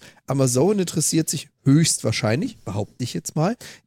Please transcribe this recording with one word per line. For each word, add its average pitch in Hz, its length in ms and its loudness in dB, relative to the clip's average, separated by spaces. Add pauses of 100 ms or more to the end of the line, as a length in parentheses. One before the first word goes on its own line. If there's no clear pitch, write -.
(260)
Amazon 135 520 2
interessiert 160 500 -2
sich - 200 -6 (160)
höchstwahrscheinlich, 139 920 2
behaupte 104 440 -8
ich 117 120 -6
jetzt - 200 -10
mal, 180 220 0 (300)